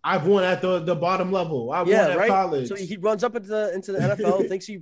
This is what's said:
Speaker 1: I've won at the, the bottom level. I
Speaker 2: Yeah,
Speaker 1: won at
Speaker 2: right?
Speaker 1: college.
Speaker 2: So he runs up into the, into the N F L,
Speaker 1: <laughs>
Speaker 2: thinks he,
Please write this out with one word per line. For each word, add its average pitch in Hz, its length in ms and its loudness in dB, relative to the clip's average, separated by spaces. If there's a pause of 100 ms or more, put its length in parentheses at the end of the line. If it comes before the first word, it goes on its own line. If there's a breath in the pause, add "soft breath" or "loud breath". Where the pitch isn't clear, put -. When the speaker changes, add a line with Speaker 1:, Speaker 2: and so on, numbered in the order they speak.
Speaker 1:
I've 160 220 0
won 196 180 4
at 180 180 0
the, 185 180 0
the 165 160 0
bottom 185 360 0
level. 160 400 -2
I 175 120 0
Speaker 2:
Yeah, 202 200 4
Speaker 1:
won 165 80 2
at 175 60 0
Speaker 2:
right? 208 120 2
Speaker 1:
college. 165 400 0
Speaker 2:
So 196 60 -6
he 196 220 -8
runs 208 260 0
up 233 120 -4
into 196 140 -8
the, 214 240 -2
into 196 180 -8
the 190 100 -2
N 196 100 2
F 202 100 -2
L, 190 220 2
Speaker 1:
<laughs> - 40 0
Speaker 2:
thinks 185 180 -6
he, 202 160 -12